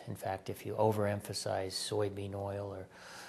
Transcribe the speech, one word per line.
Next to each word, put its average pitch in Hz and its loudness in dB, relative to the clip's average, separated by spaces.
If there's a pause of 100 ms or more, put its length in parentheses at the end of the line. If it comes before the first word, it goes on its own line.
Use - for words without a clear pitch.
In 107 -6
fact, 95 -4
if - -8
you 104 -4
overemphasize 101 4
soybean 101 0
oil 98 -4
or, 95 -8 (440)